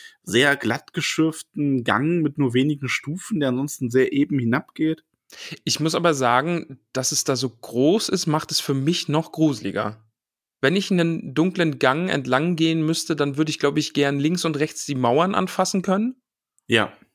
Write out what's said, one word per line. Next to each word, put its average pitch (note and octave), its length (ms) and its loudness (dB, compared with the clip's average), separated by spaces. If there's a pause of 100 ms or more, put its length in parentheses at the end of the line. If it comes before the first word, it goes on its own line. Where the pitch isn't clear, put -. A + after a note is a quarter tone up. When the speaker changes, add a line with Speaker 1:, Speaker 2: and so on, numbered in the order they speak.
(240)
Speaker 1:
sehr C#3+ 320 4
glatt A#2+ 360 -4
geschürften D3 920 -2
Gang D3 380 0
mit D3 140 -2
nur C3+ 160 0
wenigen C#3 360 0
Stufen, F3 500 -6
der C#3 120 0
ansonsten C3 400 -4
sehr B2+ 220 4
eben C#3+ 280 0
hinabgeht. D#3 640 -2 (600)
Speaker 2:
Ich - 140 -4
muss D#3 160 0
aber E3+ 180 2
sagen, C3+ 680 0 (120)
dass C3 200 -4
es D3 100 -2
da C3+ 140 0
so B2+ 120 -4
groß C#3+ 600 0
ist, - 180 -2
macht D#3 240 -2
es - 80 -2
für - 160 -2
mich C#3 340 -2
noch D3+ 220 -2
gruseliger. A2 760 -2 (560)
Wenn F3+ 160 4
ich G3+ 140 -2
einen E3 440 0
dunklen E3+ 440 2
Gang D3 320 2
entlang C#3+ 460 0
gehen D#3+ 280 2
müsste, D#3+ 320 -2
dann C#3+ 200 -2
würde D#3 140 0
ich, - 80 -6
glaub D3 200 0
ich, D3 160 -2
gern C#3+ 240 2
links D#3+ 260 0
und D#3 140 -2
rechts - 260 -4
die C#3+ 100 -6
Mauern C3+ 400 2
anfassen F#3 480 0
können. G#3 340 -2 (500)
Speaker 1:
Ja. A2+ 260 2 (220)